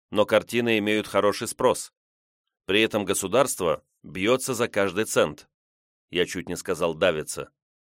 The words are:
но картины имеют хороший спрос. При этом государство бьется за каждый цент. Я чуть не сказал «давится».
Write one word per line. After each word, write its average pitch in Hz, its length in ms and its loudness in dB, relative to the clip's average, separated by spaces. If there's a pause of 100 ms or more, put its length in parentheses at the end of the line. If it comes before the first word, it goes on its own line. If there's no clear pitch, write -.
(120)
но 104 140 4
картины 113 520 2
имеют 107 300 0
хороший 101 420 0
спрос. - 440 0 (720)
При 101 160 4
этом 107 220 0
государство 95 800 0 (180)
бьется 113 520 -2
за 113 160 -2
каждый 98 340 0
цент. 87 460 -2 (600)
Я 85 160 0
чуть 85 220 -8
не 87 80 -6
сказал 85 380 -2
«давится». 78 580 -2 (400)